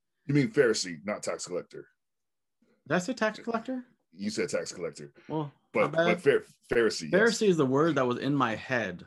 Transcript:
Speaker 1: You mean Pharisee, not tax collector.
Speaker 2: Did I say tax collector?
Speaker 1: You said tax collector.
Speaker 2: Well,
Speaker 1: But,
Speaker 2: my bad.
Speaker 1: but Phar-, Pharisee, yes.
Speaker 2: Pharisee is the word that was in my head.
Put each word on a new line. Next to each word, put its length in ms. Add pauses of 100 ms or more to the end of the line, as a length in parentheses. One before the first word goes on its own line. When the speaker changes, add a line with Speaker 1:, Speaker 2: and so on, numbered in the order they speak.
(260)
Speaker 1:
You 80
mean 160
Pharisee, 540
not 180
tax 240
collector. 400 (1000)
Speaker 2:
Did 60
I 40
say 140
tax 260
collector? 460 (300)
Speaker 1:
You 160
said 180
tax 240
collector. 400 (160)
Speaker 2:
Well, 240 (220)
Speaker 1:
But, 180
Speaker 2:
my 120
bad. 20
Speaker 1:
but 160
Phar-, 220 (280)
Pharisee, 400
yes. 80
Speaker 2:
Pharisee 280
is 100
the 80
word 300
that 100
was 120
in 160
my 220
head. 500